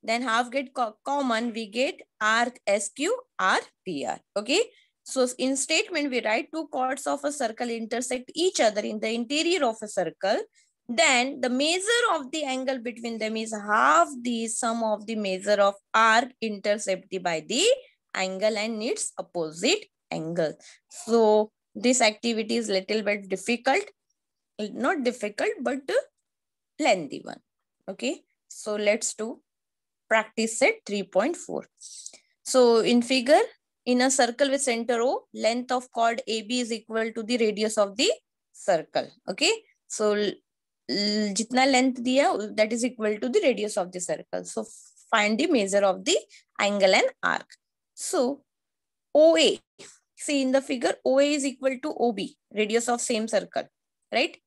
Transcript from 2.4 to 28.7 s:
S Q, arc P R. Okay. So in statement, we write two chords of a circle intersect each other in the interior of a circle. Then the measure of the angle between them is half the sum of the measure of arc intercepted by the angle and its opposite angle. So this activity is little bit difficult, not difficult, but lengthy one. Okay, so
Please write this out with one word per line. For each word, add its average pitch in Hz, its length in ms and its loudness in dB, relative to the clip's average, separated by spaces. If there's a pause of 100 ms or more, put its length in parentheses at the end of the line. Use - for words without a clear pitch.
S 202 240 0
Q, 403 280 -2 (200)
arc 202 320 0 (160)
P 143 180 -6
R. - 140 -6 (180)
Okay. 262 280 0 (400)
So 254 220 0 (100)
in 269 200 -2
statement, 320 560 -2
we 233 100 -2
write 214 320 -2
two 320 140 -6
chords 269 400 -4
of 277 160 -4
a 285 80 -2
circle 240 360 -6
intersect 233 680 -6
each 370 240 0
other 214 220 4
in 214 180 -6
the 220 100 -2
interior 294 540 0
of 226 180 0
a 214 60 -10
circle. 190 520 -2 (480)
Then 262 520 2
the 247 100 0
measure 370 640 2
of 277 180 -4
the 311 140 -4
angle 262 340 -4
between 233 400 -8
them 220 180 -4
is 220 160 -6
half 240 560 4 (140)
the 233 240 -2
sum 233 380 -2
of 214 220 -2
the 226 100 -6
measure 202 440 0
of 202 140 4 (180)
arc 226 380 4 (100)
intercepted 202 800 -4
by 165 280 -4
the 269 180 0 (480)
angle 190 420 -2
and 214 240 -4
its 285 380 -4
opposite 175 680 -2 (260)
angle. 165 420 -4 (340)
So 214 640 2 (240)
this 247 260 2
activity 220 560 0
is 226 120 -4
little 208 340 -2
bit 202 260 -4
difficult, 240 540 -2 (760)
not 247 420 -2
difficult, 233 480 -4 (120)
but 262 180 -4 (1000)
lengthy 196 460 0
one. - 160 -14 (480)
Okay, 233 340 -6 (240)
so - 300 -10